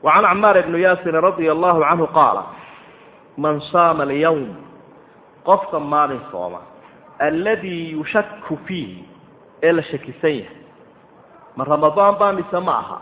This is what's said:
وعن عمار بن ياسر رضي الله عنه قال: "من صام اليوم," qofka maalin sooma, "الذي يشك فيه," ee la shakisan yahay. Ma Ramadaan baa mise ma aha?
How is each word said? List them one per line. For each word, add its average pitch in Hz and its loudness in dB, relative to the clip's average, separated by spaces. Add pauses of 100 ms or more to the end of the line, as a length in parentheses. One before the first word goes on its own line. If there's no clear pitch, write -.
وعن 180 4
عمار 196 4
بن 170 -4
ياسر 180 0 (100)
رضي 180 2
الله 165 2
عنه 165 2
قال: 123 2 (1000)
"من 147 -2
صام 165 2
اليوم," 139 -2 (880)
qofka 190 0
maalin 143 -2 (100)
sooma, 87 -10 (640)
"الذي 165 -4
يشك - -4 (200)
فيه," 101 -10 (600)
ee 165 6
la 165 2
shakisan 143 -6
yahay. 120 -6 (1000)
Ma 127 -6
Ramadaan 151 2
baa 202 2
mise 180 -4
ma 180 -4
aha? - -10